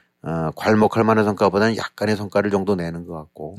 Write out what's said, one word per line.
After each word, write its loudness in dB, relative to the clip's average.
어, -4
괄목할 2
만한 4
성과보다는 2
약간의 -2
성과를 -2
정도 0
내는 -6
것 -12
같고, -14